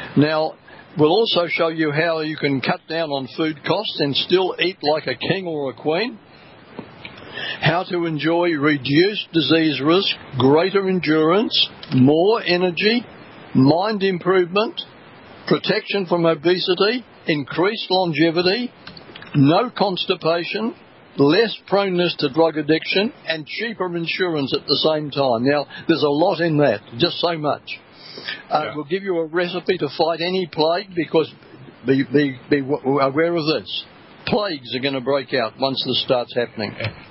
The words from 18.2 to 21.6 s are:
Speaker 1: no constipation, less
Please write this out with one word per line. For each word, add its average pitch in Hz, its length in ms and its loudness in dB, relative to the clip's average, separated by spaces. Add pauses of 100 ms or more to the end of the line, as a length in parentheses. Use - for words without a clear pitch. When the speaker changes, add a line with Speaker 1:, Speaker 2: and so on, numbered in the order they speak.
Speaker 1:
no 151 420 4
constipation, 180 960 -2 (440)
less 170 360 4 (120)